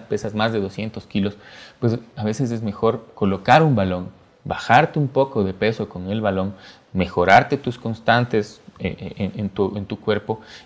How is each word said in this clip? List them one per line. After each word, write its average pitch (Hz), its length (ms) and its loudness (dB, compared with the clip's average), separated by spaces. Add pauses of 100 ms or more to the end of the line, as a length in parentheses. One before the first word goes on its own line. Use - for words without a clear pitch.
pesas 104 260 -6
más 110 200 -2
de 107 80 0
doscientos 101 440 -8
kilos, 101 300 -2 (440)
pues 117 200 0 (160)
a 113 80 -8
veces 113 280 -2
es 113 120 -6
mejor 113 500 -2
colocar 117 480 4
un 151 140 4
balón, 92 340 0 (360)
bajarte 147 520 2
un 143 120 0
poco 131 340 0
de 95 100 -2
peso 107 360 -2
con 90 200 -10
el 110 120 -4
balón, 98 340 0 (380)
mejorarte 95 640 4
tus 123 200 -6
constantes, 113 840 0 (220)
eh, - 160 -4
eh, - 180 -12
en, 98 220 -6
en 101 100 -2
tu, 101 280 -2
en 98 80 -8
tu 107 140 -8
cuerpo 107 400 -2 (260)